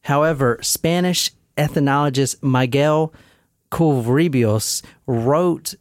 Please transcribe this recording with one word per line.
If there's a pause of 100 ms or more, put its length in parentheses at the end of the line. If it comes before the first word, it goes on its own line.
However,
Spanish (260)
ethnologist
Miguel (580)
Covarrubias (220)
wrote